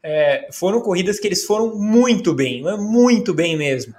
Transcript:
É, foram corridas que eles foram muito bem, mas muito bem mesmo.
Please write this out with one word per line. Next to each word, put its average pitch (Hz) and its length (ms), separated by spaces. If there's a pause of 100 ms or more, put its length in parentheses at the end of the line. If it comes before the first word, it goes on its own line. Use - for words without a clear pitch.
É, 151 500
foram 196 280
corridas 196 400
que - 80
eles 180 160
foram 214 320
muito 214 580
bem, 127 280
mas 196 180
muito 220 540
bem 160 240
mesmo. 131 420